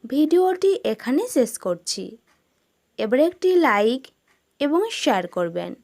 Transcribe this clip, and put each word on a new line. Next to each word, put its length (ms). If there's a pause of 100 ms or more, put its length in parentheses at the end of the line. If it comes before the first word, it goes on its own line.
ভিডিওটি 640 (140)
এখানে 440
শেষ 300
করছি। 460 (920)
এবার 220
একটি 280 (180)
লাইক 360 (580)
এবং 200 (200)
শেয়ার 260
করবেন 460 (120)